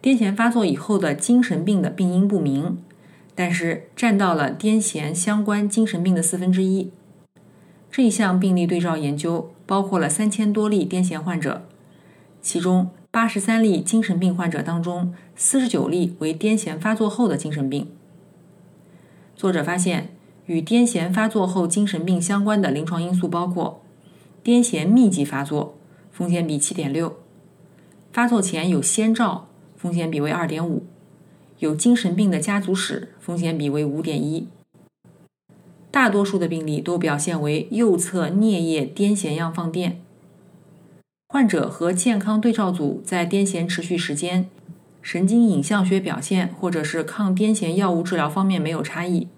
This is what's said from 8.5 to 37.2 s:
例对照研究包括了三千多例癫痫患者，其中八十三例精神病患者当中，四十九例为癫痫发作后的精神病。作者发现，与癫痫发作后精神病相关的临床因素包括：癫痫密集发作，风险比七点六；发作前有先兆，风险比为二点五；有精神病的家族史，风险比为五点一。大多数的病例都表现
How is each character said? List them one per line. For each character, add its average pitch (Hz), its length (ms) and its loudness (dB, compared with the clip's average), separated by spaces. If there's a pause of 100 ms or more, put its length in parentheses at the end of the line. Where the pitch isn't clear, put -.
例 175 100 2
对 175 140 0
照 175 180 0
研 143 200 -2
究 170 340 -4 (140)
包 196 180 0
括 190 160 -2
了 151 100 0
三 214 220 0
千 208 200 0
多 214 180 0
例 196 180 2
癫 185 180 0
痫 160 160 -4
患 165 200 -4
者， - 260 -6 (760)
其 - 180 -4
中 185 300 2 (220)
八 226 160 2
十 208 120 -2
三 226 220 2
例 202 200 4
精 226 200 2
神 190 160 0
病 180 160 2
患 175 160 -2
者 147 120 -2
当 165 200 -2
中， 175 320 -4 (220)
四 - 240 2
十 247 80 2
九 139 220 0
例 175 300 0
为 156 140 -2
癫 214 240 0
痫 156 220 -6
发 214 160 0
作 214 140 0
后 233 180 2
的 151 80 0
精 151 160 -6
神 143 180 -2
病。 143 200 -4 (1500)
作 190 160 0
者 165 100 0
发 170 160 -2
现， 175 320 0 (360)
与 170 160 -2
癫 233 260 4
痫 180 240 -2
发 220 160 0
作 208 180 0
后 180 220 0
精 202 180 0
神 170 200 -4
病 180 160 2
相 202 240 0
关 214 160 2
的 156 100 0
临 151 140 -2
床 170 160 -4
因 175 120 -2
素 180 140 0
包 170 180 -2
括： 175 380 -6 (580)
癫 240 220 6
痫 175 240 0
密 226 220 8
集 151 160 0
发 139 180 -4
作， 147 340 -4 (340)
风 175 180 -4
险 175 180 0
比 151 100 -2
七 - 160 -2
点 143 200 -4
六； 160 240 -4 (960)
发 240 140 2
作 233 140 2
前 170 280 -2
有 147 120 2
先 220 320 2
兆， 220 340 -2 (280)
风 175 180 -6
险 165 160 -2
比 156 100 -2
为 151 120 0
二 165 160 -2
点 160 200 -4
五； - 180 -4 (760)
有 156 160 -2
精 240 200 4
神 180 200 -2
病 202 160 2
的 156 80 0
家 202 200 -2
族 185 140 -2
史， - 360 -4 (100)
风 175 180 -8
险 170 200 -2
比 147 120 -2
为 147 160 0
五 147 160 -4
点 156 220 -4
一。 156 240 -4 (1400)
大 262 200 2
多 202 140 2
数 196 140 -2
的 170 100 0
病 165 180 -4
例 151 140 -2
都 175 180 -2
表 156 200 0
现 156 240 -4